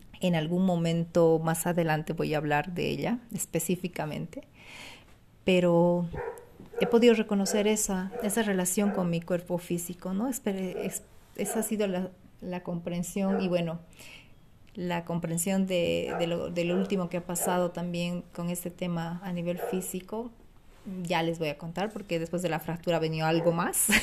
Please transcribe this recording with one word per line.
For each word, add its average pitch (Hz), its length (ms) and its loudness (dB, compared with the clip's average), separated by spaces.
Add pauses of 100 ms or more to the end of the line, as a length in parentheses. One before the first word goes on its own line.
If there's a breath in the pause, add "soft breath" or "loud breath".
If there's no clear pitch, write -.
(200)
en 180 160 2
algún 170 300 2
momento 170 800 4
más 165 240 0
adelante 160 460 2
voy 156 200 -2
a 151 40 2
hablar 147 360 0
de 151 160 0
ella 156 300 -2 (140)
específicamente, 165 1120 -4 (1000 loud breath)
pero 175 640 6 (720)
he - 80 4
podido 233 260 8
reconocer 208 540 2
esa, 196 440 0 (120)
esa 214 200 0
relación 202 480 2
con 185 180 0
mi 170 120 0
cuerpo 170 360 -2
físico, 175 560 -6
¿no? 214 140 0
Espe-, 190 560 -4
es-, 190 200 -6 (320)
esa 202 240 -2
ha 214 40 0
sido 214 240 0
la, 185 220 -2 (320)
la 180 200 -6
comprensión 180 800 -2
y, 190 60 2
bueno, 170 320 0 (960 loud breath)
la 175 280 -4
comprensión 175 640 0
de, 170 520 2
de 170 80 0
lo, 170 220 -2
de 175 160 0
lo 175 120 2
último 190 320 0
que 180 80 -4
ha 175 80 -6
pasado 180 460 0
también 175 520 -4 (100)
con 175 160 -4
este 175 220 -6
tema 170 520 -4
a 180 100 -6
nivel 175 240 -4
físico. 185 720 -6 (720)
Ya 170 180 2
les 165 160 0
voy 160 120 -2
a 143 80 -6
contar 180 340 -6
porque 170 280 -4
después 165 220 -4
de 175 80 -2
la 156 100 0
fractura 165 380 -2
ha - 20 2
venido 160 280 0
algo 165 240 4
más 175 360 2 (160)